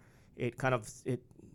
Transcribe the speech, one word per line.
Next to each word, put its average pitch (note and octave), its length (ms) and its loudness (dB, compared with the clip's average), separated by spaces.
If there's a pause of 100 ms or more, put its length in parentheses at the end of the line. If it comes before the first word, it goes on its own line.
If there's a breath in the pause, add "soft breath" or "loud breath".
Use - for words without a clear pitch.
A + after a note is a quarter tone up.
(360 soft breath)
It A#2+ 220 0
kind C3 160 4
of, A2 160 2 (160)
it B2 160 0 (340)